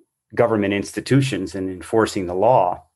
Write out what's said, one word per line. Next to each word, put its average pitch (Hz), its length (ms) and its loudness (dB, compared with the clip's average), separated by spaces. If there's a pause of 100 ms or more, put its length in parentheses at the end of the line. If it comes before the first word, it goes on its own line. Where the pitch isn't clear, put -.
(360)
government 107 380 2
institutions 101 800 -2
and 95 140 -4
enforcing 95 580 -2
the 90 80 -6
law. 98 480 2 (120)